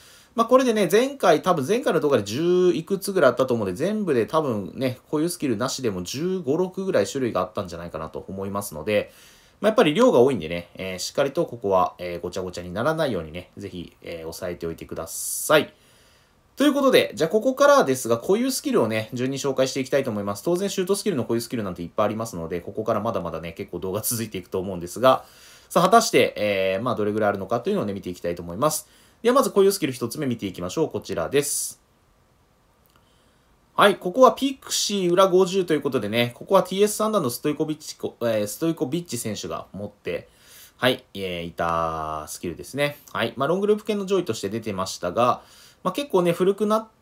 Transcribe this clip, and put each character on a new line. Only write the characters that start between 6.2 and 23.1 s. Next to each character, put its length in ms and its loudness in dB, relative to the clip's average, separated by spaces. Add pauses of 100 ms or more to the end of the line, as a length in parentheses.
五、 180 -2
六 260 -2
ぐ 80 -4
ら 100 4
い 60 0
種 140 -4
類 100 -2
が 80 0
あ 60 0
っ 80 -16
た 100 -6
ん 60 -10
じ 60 -12
ゃ 20 -10
な 80 -12
い 40 -10
か 100 -10
な 100 -8
と 180 -10
思 180 -8
い 60 -8
ま 100 -4
す 140 -12
の 80 -10
で、 300 0 (480)
ま 60 2
あ、 20 6
や 20 0
っ 40 0
ぱ 100 6
り 80 4
量 180 6
が 80 6
多 120 8
い 40 0
ん 40 -4
で 100 -8
ね、 260 -6
え 200 -8
ー、 40 -12
し 120 -6
っ 20 -20
か 100 2
り 80 0
と 140 -2
こ 100 -12
こ 140 -4
は、 300 2
え 180 -6
ー、 20 -6
ご 120 -6
ち 60 -8
ゃ 40 -6
ご 100 -6
ち 80 -10
ゃ 40 -10
に 100 -10
な 100 -4
ら 100 2
な 140 0
い 60 -2
よ 80 -2
う 20 -8
に 80 -12
ね、 260 -14
ぜ 120 -10
ひ、 320 -12
え 240 -12
ー、 20 -10
押 60 -12
さ 180 -8
え 60 -8
て 100 -8
お 60 -4
い 20 -10
て 80 -16
く 120 -12
だ 120 -8
さ 500 0
い。 160 0 (840)
と 80 4
い 20 8
う 60 4
こ 80 2
と 100 6
で、 240 6
じ 80 0
ゃ 40 0
あ 20 -2
こ 100 2
こ 160 0
か 120 6
ら 180 8
で 100 2
す 140 -6
が、 80 4
固 200 2
有 140 0
ス 100 -4
キ 120 -2
ル 80 4
を 80 2
ね、 240 -2
順 180 -2
に 60 -6
紹 160 -2
介 160 2
し 40 -8
て 60 -4
い 60 -2
き 40 -16
た 100 2
い 40 0
と 80 -2
思 80 -4
い 60 -4
ま 100 -4
す。 80 -14
当 140 0
然、 120 -2
シ 120 -4
ュ 20 0
ー 40 -4
ト 80 2
ス 80 -8
キ 80 0
ル 40 -2
の 80 -2
固 120 -2
有 60 0
ス 60 -10
キ 80 -8
ル 80 -4
な 80 -6
ん 40 -8
て 60 -10
い 40 -8
っ 40 -12
ぱ 140 0
い 40 4
あ 20 2
り 80 -4
ま 80 -4
す 100 -12
の 140 -8
で、 100 -4
こ 140 -12
こ 100 -6
か 100 0
ら 60 0
ま 140 -4